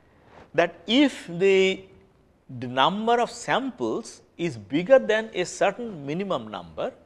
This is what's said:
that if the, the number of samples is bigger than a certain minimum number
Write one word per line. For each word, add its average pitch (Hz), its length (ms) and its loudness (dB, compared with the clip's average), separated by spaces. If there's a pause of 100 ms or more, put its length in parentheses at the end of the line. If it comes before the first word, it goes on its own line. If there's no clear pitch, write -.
(540)
that 165 220 2 (100)
if 262 400 2
the, 190 580 2 (760)
the 123 100 -8
number 196 520 2
of 220 100 -2
samples 170 920 -4 (160)
is 165 180 -4
bigger 175 420 4
than 220 360 0
a 175 100 0
certain 196 640 -2
minimum 156 420 -4
number 95 440 -8 (140)